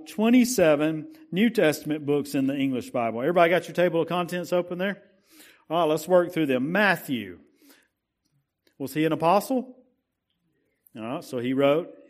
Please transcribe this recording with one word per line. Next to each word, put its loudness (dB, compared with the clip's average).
twenty-seven 2
New 2
Testament -2
books -2
in 0
the -2
English -4
Bible. -4
Everybody 4
got 0
your -14
table 0
of -4
contents -4
open -2
there? -6
All -2
right, 2
let's -2
work 4
through 0
them. 0
Matthew. 0
Was -10
he 0
an 0
apostle? 0
All -14
right, -8
so -8
he -4
wrote 2